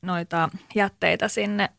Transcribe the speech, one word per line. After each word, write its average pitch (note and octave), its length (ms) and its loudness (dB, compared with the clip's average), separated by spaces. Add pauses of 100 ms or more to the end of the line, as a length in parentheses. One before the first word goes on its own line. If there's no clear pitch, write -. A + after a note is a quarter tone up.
noita E3+ 480 -2 (260)
jätteitä G3 520 2
sinne, G#3 520 -2